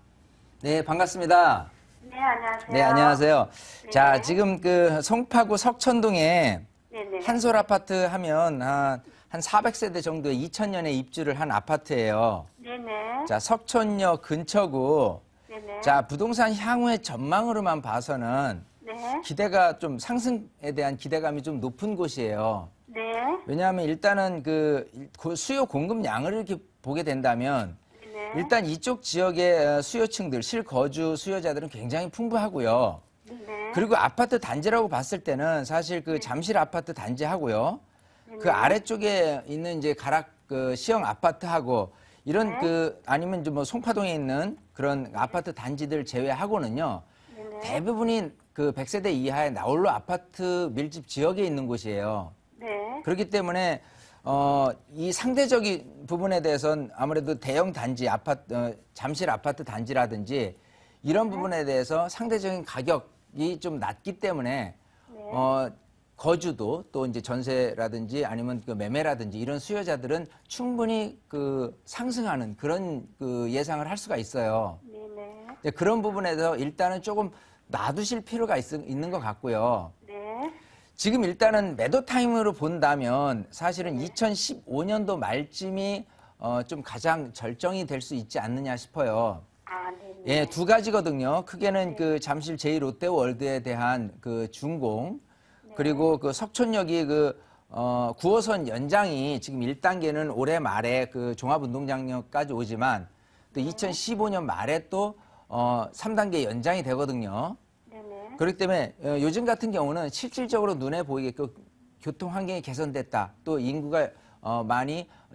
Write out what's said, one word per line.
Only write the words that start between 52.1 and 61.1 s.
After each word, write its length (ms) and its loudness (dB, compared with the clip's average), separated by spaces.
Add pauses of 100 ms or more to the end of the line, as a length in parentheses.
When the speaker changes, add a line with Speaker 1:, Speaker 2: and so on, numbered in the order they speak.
Speaker 2:
네. 480 -6
Speaker 1:
그렇기 240 -2
때문에 520 0 (420)
어, 460 2 (220)
이 200 -4
상대적인 960 0
부분에 340 0
대해서는 540 0
아무래도 440 0
대형 320 0
단지, 380 -2
아파트, 440 -2
어, 200 -2 (200)
잠실 360 -4
아파트 340 -2
단지라든지 920 -2 (460)
이런 260 2